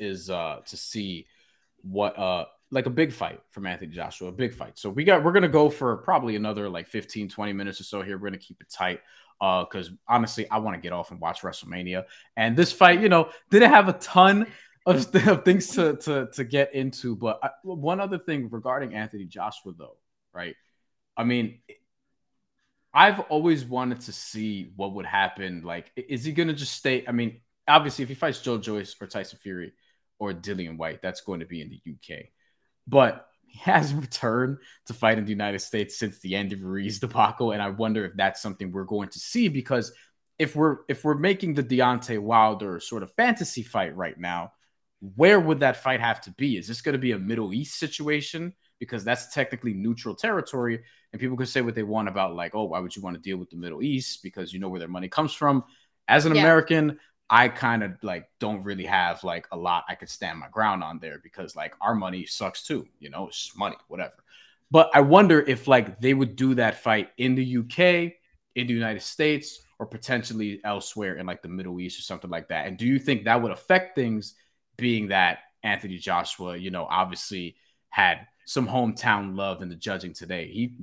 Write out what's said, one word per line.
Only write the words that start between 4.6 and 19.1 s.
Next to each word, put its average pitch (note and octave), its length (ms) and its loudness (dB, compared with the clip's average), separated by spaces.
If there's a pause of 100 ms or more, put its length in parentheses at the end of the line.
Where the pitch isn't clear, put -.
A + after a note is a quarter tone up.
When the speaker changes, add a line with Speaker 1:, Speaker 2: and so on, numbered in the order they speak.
Speaker 1:
So G#2+ 100 -8
we B2 160 -4
got, F3+ 180 8
we're E3+ 100 2
gonna F#3 140 6
go D3+ 220 6
for B2+ 300 -2
probably A#2+ 380 0
another, G#2 340 -4
like, F2 180 -10
fifteen, G#2 400 -8
twenty G#2 240 -8
minutes G2 280 -8
or G2 40 -16
so G2+ 180 -8
here. F#2+ 160 -8
We're G2+ 120 -10
gonna F#2+ 80 -10
keep - 240 -20
it - 80 -20
tight, F2+ 300 -4 (400)
uh, F#2 260 2
'cause F2 240 -10 (180)
honestly, A2+ 420 0
I A2 80 0
wanna G#2 200 -6
get F2 140 -10
off F2 180 -6
and E2+ 100 -16
watch E2 220 -6
WrestleMania. F2+ 640 -8 (300)
And A2+ 200 2
this F3 160 4
fight, F3+ 280 10
you G#3+ 100 4
know, E3 200 4 (200)
didn't A3 200 10
have G#3 180 10
a F3+ 40 4
ton G3 540 6 (400)
of, E3+ 280 4
<laughs> F#3 140 6
of F#3 160 6
things F3+ 280 4
to, D#3+ 240 2
to, C#3 360 -2
to C3+ 120 -6
get C#3 300 0
into. C3 400 -4
But A2 280 -4
I, C3+ 80 -2 (120)
one F3+ 380 -4
other G3 180 -4
thing C#3 300 -6
regarding B2 460 -6
Anthony G#2+ 320 -8